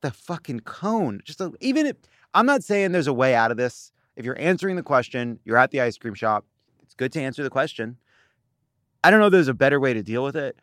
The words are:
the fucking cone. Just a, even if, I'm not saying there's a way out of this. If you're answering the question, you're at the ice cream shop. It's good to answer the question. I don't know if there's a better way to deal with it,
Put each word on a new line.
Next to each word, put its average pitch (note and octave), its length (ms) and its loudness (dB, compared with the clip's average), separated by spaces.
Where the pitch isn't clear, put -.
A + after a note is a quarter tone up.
the C#3 100 -6
fucking - 480 -12
cone. F#3 680 -6
Just - 160 -16
a, F3+ 100 -8
even D4 260 0
if, B3+ 80 -6
I'm G#3+ 100 4
not C#4 180 2
saying G3 280 0
there's F3 160 0
a C#3+ 60 0
way B2+ 200 2
out A2+ 160 4
of A#2 80 -4
this. B2 340 -6
If B2 80 -14
you're B2+ 160 -8
answering F#3 360 -2
the E3+ 80 -6
question, A#2+ 600 -2
you're A2 120 2
at B2+ 140 6
the C3+ 100 -2
ice A#2+ 160 -2
cream A2+ 160 -10
shop. G#2+ 320 -2
It's - 100 -20
good B2+ 200 -4
to D#3+ 60 -6
answer C3+ 220 -6
the C3+ 80 -6
question. B2+ 480 -4
I E3 60 8
don't G#3+ 100 8
know G#3+ 80 6
if G3 40 6
there's F3 160 6
a C3 80 -2
better C#3 240 4
way C3 160 0
to G#2+ 80 -4
deal A2+ 200 -4
with C#3 120 -6
it, C#3 260 -8